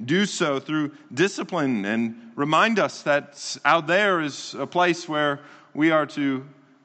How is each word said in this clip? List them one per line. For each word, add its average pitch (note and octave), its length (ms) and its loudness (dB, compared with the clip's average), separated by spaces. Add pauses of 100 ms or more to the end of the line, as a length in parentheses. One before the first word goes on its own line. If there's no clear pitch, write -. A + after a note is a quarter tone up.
do E3+ 220 2
so D3 340 0
through D3+ 320 -4 (220)
discipline D3+ 720 0
and A2+ 500 -4
remind E3+ 440 2
us D3 240 -2
that - 600 -2
out D#3 220 4
there F3+ 360 2
is - 340 -8
a C3+ 100 -6
place F3 420 0
where D3 340 -2 (320)
we D#3 180 2
are D#3 160 2
to C#3 400 -2 (380)